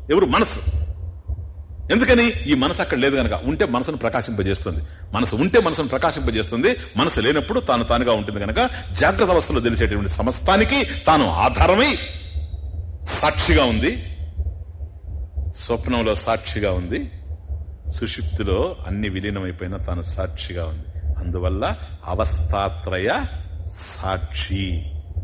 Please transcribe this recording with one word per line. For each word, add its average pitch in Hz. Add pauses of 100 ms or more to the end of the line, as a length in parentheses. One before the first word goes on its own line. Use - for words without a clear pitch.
(120)
ఎవరు? 185
మనసు. 180 (1300)
ఎందుకని? 240
ఈ 147
మనసు 151
అక్కడ 156
లేదు 139
గనక. 117 (120)
ఉంటే 156
మనసును 123
ప్రకాశింపజేస్తుంది, 101 (300)
మనసు 110
ఉంటే 180
మనసును 160
ప్రకాశింపజేస్తుంది, 127 (200)
మనసు 160
లేనప్పుడు 151
తాను 120
తానుగా 120
ఉంటుంది 104
గనక 226 (300)
జాగ్రత్త 180
అవస్థలో 143
తెలిసేటువంటి 104
సమస్తానికి 196 (220)
తాను 151
ఆధారమై 170 (1040)
సాక్షిగా 151
ఉంది, 113 (1400)
స్వప్నంలో 117
సాక్షిగా 104
ఉంది, 90 (800)
సుషుప్తిలో 110 (100)
అన్ని 104
విలీనమైపోయినా 92
తాను 87
సాక్షిగా 87
ఉంది. -
అందువల్ల 92 (280)
అవస్థాత్రయ 98 (800)
సాక్షి, 92 (400)